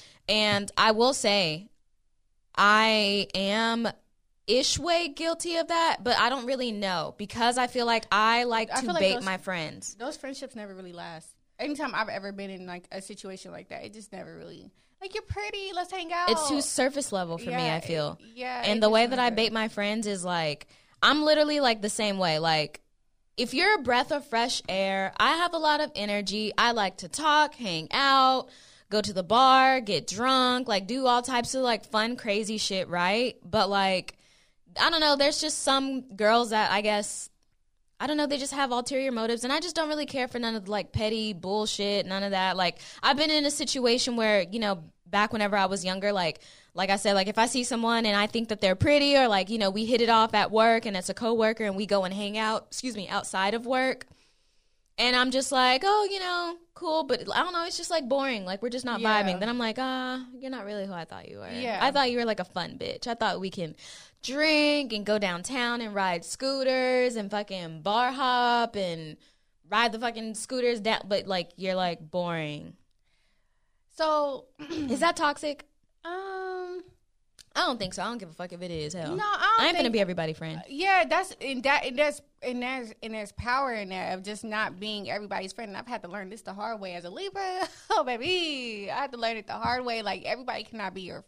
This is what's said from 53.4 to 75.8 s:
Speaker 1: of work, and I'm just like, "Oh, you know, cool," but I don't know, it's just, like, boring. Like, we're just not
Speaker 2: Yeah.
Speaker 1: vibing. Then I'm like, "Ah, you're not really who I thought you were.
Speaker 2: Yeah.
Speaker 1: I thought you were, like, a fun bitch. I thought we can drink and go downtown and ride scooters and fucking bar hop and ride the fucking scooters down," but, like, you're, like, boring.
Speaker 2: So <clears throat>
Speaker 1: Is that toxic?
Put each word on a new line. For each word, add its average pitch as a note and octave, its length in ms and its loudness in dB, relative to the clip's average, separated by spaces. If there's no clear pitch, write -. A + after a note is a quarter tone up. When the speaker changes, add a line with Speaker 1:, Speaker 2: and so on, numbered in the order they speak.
Speaker 1:
of A#3 120 -4
work, C4 400 0
and B3 180 2
I'm B3+ 160 2
just C4 220 0
like, B3+ 320 4
"Oh, G#4 260 4
you G4 80 -4
know, F4 380 -2
cool," D#4+ 300 -2
but C4 180 -2
I B3+ 100 2
don't F4 100 -4
know, E4+ 100 -2
it's F4 140 -6
just, F4 140 -8
like, D#4 180 0
boring. C4+ 340 0
Like, F#3 180 -6
we're A#3+ 80 -2
just B3 140 -6
not A#3+ 160 -2
Speaker 2:
Yeah. G#3+ 240 4
Speaker 1:
vibing. F3+ 160 0
Then G#3 80 -2
I'm A#3+ 120 -2
like, A3+ 200 -2
"Ah, C4 420 -4
you're C4 140 -10
not A#3+ 140 -8
really G3+ 200 -6
who G3 80 -8
I E3 120 -8
thought - 240 -16
you - 100 -16
were. - 100 -12
Speaker 2:
Yeah. A#3+ 320 -4
Speaker 1:
I C4+ 100 4
thought C4+ 200 2
you A#3+ 60 -2
were, A#3 80 0
like, G#3+ 160 0
a F3+ 40 -6
fun - 320 -8
bitch. - 300 -8
I A#3 60 -2
thought G3 260 -2
we F#3+ 100 -6
can E3 260 -8
drink D4 680 2
and G#3 140 -4
go G#3+ 140 2
downtown A#3+ 600 -2
and G#3+ 120 -8
ride F#3 320 0
scooters C4 920 0
and G3+ 140 -4
fucking F#3 540 -6
bar A#3 280 2
hop A#3+ 640 2
and E3 400 -4
ride A3 240 4
the A3+ 60 -6
fucking A3+ 360 -6
scooters A#3+ 460 -2
down," G#3+ 240 0
but, G3 220 -2
like, F3+ 300 -4
you're, F#3 180 -4
like, E3+ 360 -4
boring. E3 640 -6
Speaker 2:
So D4+ 540 0
<clears throat> - 80 -20
Speaker 1:
Is D4 300 -2
that E4+ 160 2
toxic? D4 500 -2